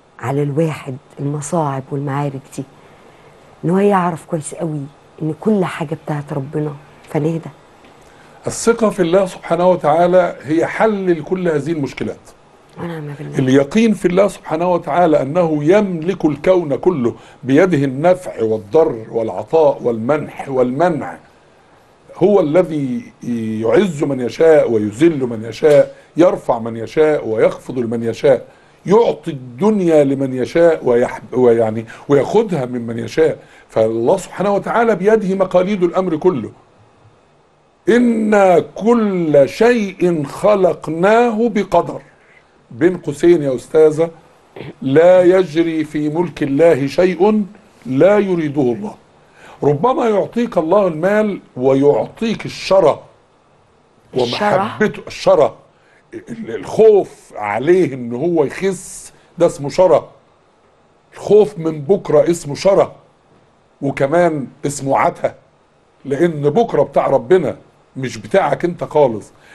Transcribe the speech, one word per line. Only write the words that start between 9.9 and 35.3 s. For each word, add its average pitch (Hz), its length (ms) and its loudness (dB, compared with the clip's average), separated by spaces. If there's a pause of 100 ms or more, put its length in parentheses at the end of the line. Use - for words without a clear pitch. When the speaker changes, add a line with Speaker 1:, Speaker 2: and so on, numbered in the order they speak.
Speaker 2:
هي 151 240 -2
حل 190 540 0
لكل 180 280 -4
هذه 151 240 -2
المشكلات. 131 440 -6 (640)
Speaker 1:
ونعم 160 380 -12
بالله. 147 200 -8
Speaker 2:
اليقين 139 560 2
في - 140 -2
الله 190 200 2
سبحانه 175 440 -4
وتعالى 156 500 2
أنه 151 420 -2
يملك 185 600 0
الكون 160 520 0
كله 127 380 -2 (300)
بيده 143 400 2
النفع 147 580 -2
والضر 113 680 0
والعطاء 113 720 0
والمنح 123 680 -4
والمنع، 131 680 -2 (1000)
هو 196 240 2
الذي 147 640 -2 (600)
يعز 156 420 0
من 135 160 -4
يشاء 135 500 2
ويذل 117 500 0
من 120 240 -6
يشاء، 139 500 2 (220)
يرفع 170 420 2
من 113 180 -8
يشاء 147 520 -2
ويخفض 127 500 -2
لمن 113 240 -4
يشاء، 117 440 0 (400)
يعطي 180 440 0
الدنيا 156 760 0
لمن 135 300 -2
يشاء 165 500 0
ويحب-، 120 500 -2
ويعني 113 520 2 (220)
ويأخذها 143 580 0
ممن 120 320 -8
يشاء. 131 400 -2 (300)
فالله 113 480 0
سبحانه 190 380 -4
وتعالى 202 400 0
بيده 196 400 0